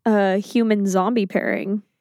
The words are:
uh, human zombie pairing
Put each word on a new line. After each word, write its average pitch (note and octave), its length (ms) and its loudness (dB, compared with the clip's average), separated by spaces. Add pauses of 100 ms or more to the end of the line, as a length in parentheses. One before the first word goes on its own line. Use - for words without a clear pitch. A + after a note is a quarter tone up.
uh, G3+ 340 2
human G#3 500 0
zombie F#3+ 380 0
pairing G3 560 -4 (180)